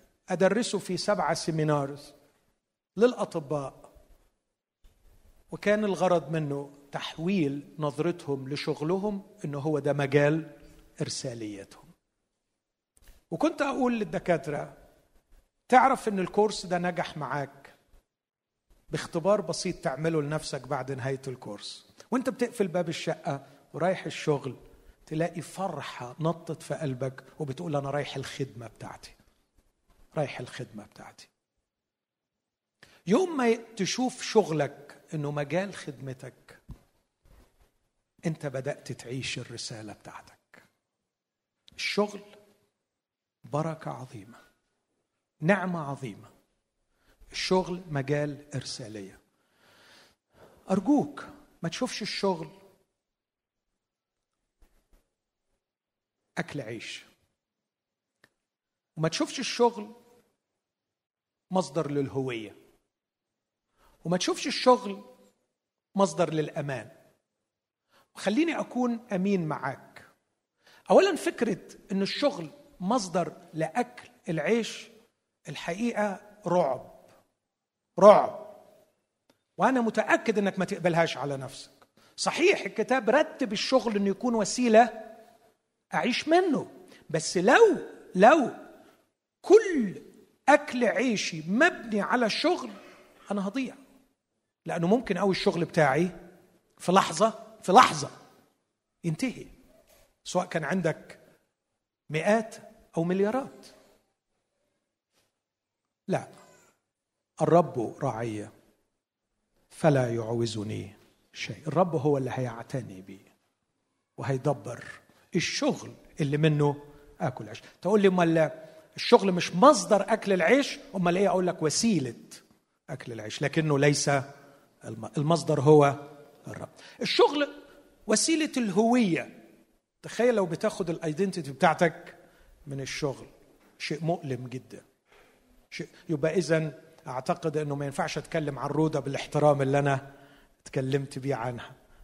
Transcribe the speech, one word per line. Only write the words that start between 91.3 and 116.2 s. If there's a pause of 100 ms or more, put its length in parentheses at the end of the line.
مبني
على
الشغل، (600)
أنا
هضيع، (920)
لأنه
ممكن
أوي
الشغل
بتاعي (680)
في
لحظة،
في
لحظة (920)
ينتهي، (800)
سواء
كان
عندك (880)
مئات (420)
أو
مليارات. (2500)
لا، (1120)
الرب
راعي (1200)
فلا
يعوزني (380)
شيء.
الرب
هو
اللي
هيعتني
بي (920)
وهيدبر (500)
الشغل (260)
اللي